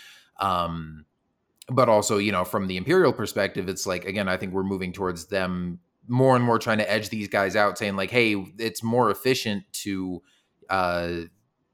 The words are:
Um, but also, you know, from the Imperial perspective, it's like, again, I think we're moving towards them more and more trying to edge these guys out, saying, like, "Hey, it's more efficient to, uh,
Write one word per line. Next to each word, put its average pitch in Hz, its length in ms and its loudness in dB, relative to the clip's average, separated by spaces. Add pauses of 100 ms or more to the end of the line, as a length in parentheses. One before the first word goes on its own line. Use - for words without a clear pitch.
(380)
Um, 85 680 -2 (640)
but 123 180 4
also, 107 300 4
you 104 120 2
know, 92 140 2
from 101 220 -4
the 92 100 -2
Imperial 135 380 4
perspective, 98 560 -2
it's - 160 -6
like, 90 180 -2
again, 98 240 -2
I 92 80 0
think 92 160 -6
we're 95 120 0
moving 92 280 -4
towards 90 360 -6
them 90 520 -4 (260)
more 127 300 6
and 120 80 4
more 113 140 4
trying 113 180 0
to 104 140 0
edge 107 180 0
these 104 200 -6
guys 98 280 0
out, 104 220 2
saying, 101 180 -2
like, 95 140 -4
"Hey, 117 240 2 (240)
it's 113 240 -6
more 113 280 2
efficient 110 540 0 (200)
to, 95 380 -6 (460)
uh, 87 520 -2 (540)